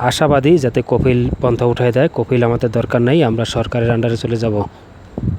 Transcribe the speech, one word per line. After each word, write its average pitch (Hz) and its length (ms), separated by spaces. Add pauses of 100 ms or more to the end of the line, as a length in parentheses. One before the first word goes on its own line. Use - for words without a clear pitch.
আশাবাদী 143 440 (120)
যাতে 127 160 (100)
কপিল 127 280 (220)
পন্থা 123 320
উঠায় 120 240
দেয়। 139 120 (100)
কপিল 120 300
আমাদের 117 300
দরকার 117 300
নাই, 151 100 (100)
আমরা 113 160 (120)
সরকারের 117 380
আন্ডারে 117 300
চলে 117 200
যাব। 110 120 (840)